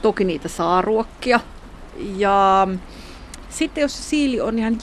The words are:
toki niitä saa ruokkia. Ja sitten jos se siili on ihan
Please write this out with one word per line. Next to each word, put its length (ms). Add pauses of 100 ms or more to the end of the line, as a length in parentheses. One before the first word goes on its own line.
toki 220
niitä 240
saa 340
ruokkia. 580 (800)
Ja 500 (840)
sitten 320
jos 160
se 60
siili 380
on 180
ihan 220